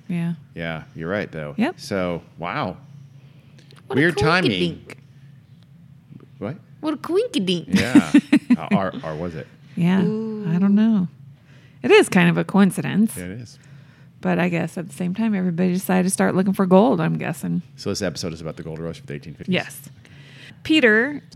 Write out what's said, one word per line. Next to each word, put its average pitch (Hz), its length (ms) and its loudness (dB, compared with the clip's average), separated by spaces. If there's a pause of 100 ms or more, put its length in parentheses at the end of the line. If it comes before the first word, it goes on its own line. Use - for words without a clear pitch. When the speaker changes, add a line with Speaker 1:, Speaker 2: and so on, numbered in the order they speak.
Speaker 1:
Yeah. 170 260 -4 (220)
Speaker 2:
Yeah, 82 260 -6 (140)
you're 80 140 -6
right, 98 200 -4
though. 76 260 -10
Speaker 1:
Yep. 311 220 -4
Speaker 2:
So, 90 440 -4 (160)
wow. 92 380 -6 (1080)
Speaker 3:
What - 120 -2
a - 20 4
Speaker 2:
Weird 170 180 2
timing. 175 320 2
Speaker 3:
coinkydink. 87 460 -4 (1400)
Speaker 2:
What? 127 180 -8 (240)
Speaker 3:
What 302 140 -4
a - 20 -8
coinkydink. 247 680 -2 (120)
Speaker 2:
Yeah. - 380 4
Speaker 1:
<laughs> - 40 8 (360)
Speaker 2:
Uh, 80 200 -10
or, 95 160 0 (120)
or 78 120 -6
was 85 180 -6
it? 73 140 -10 (260)
Speaker 1:
Yeah. 185 300 2
Speaker 3:
Ooh. 214 440 -4
Speaker 1:
I 175 120 0
don't 196 160 4
know. 214 320 2 (720)
It 247 80 0
is 415 180 8
kind 175 220 4
of 165 80 2
a 165 60 0
coincidence. 185 720 2
Speaker 2:
Yeah, 90 80 -10
it 90 60 -8 (100)
is. - 180 -18 (600)
Speaker 1:
But 180 180 0
I 175 100 0
guess 170 300 -4
at 165 80 -8
the - 80 -16
same 180 180 -4
time, 220 220 -2
everybody 185 380 0
decided 185 320 0
to 190 60 0
start 190 260 0
looking 190 160 2
for 196 120 2
gold, 190 360 6
I'm 160 180 0
guessing. 87 440 -4 (120)
Speaker 2:
So - 160 -8
this 98 100 -4
episode 87 320 -4
is 82 80 -12
about 80 160 -10
the 82 60 -14
gold 80 160 -10
rush 82 220 -10
of - 60 -20
the 71 80 -10
eighteen 73 200 -14
fifties? - 180 -6
Speaker 1:
Yes. - 380 -6 (720)
Peter 262 580 4 (140)